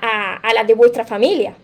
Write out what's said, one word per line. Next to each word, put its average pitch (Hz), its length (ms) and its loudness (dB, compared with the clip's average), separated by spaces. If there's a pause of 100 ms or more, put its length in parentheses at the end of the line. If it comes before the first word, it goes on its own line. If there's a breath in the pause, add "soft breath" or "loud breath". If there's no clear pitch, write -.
a, 214 340 -4
a 226 180 -4
las 220 140 0
de 226 80 4
vuestra 240 300 2
familia. 233 580 -2